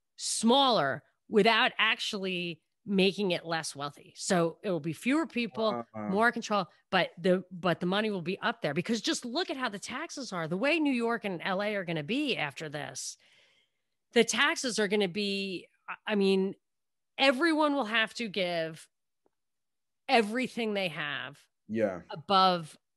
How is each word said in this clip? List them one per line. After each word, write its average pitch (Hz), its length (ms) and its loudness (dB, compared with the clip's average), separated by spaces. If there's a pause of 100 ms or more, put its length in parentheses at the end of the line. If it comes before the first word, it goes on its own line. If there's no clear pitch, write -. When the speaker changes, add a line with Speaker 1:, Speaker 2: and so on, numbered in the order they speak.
(160)
Speaker 1:
smaller 220 880 2 (260)
without 220 500 4
actually 190 800 -2 (260)
making 190 440 4
it 165 160 -2
less 160 300 -4
wealthy. 143 400 -10
So 170 460 0
it 208 80 -4
will 170 100 -2
be 156 120 -4
fewer 285 340 0
people, 226 580 -2 (100)
Speaker 2:
Wow. 214 140 -6
Speaker 1:
more 220 240 2
control, 208 340 -2 (240)
but 180 280 2
the, 185 320 2
but 170 300 -2
the 185 60 -2
money 208 240 0
will 190 120 -4
be 185 180 -6
up 226 220 -4
there 147 120 -2
because 208 260 -2
just - 240 -2
look 294 260 -4
at 302 60 -6
how 254 120 -4
the 202 100 -10
taxes 262 540 -10
are, 165 160 -4
the 175 80 -4
way 285 220 0
New 294 140 2
York 233 320 -2
and 185 200 -4
L 190 180 -2
A 208 140 -2
are 190 80 -4
gonna 165 180 -2
be 233 340 -2
after 151 320 -6
this. 139 480 -10 (960)
The 233 120 6
taxes 254 540 0
are 214 100 2
gonna 202 200 2
be, 196 580 -4 (220)
I, 180 60 -8 (140)
I 214 60 0
mean, 190 400 4 (640)
everyone 294 580 2
will 269 100 0
have 220 300 0
to 233 140 -6
give 170 600 -2 (1200)
everything 233 640 2
they 190 140 -2
have 143 500 -8 (300)
Speaker 2:
Yeah. 107 320 0 (100)
Speaker 1:
above 180 680 2 (200)